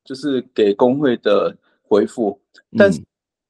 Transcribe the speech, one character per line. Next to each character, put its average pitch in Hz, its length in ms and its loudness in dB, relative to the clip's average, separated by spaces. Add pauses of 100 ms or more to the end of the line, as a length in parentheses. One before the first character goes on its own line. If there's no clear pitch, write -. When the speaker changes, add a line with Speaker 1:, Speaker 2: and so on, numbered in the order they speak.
Speaker 1:
就 135 100 -16
是 131 280 -4 (120)
给 104 200 2
工 127 260 0
会 131 160 0
的 98 400 -2 (260)
回 104 240 0
复。 107 320 -6 (340)
Speaker 2:
嗯。 113 60 -8
Speaker 1:
但 196 140 4
是 - 100 -8 (480)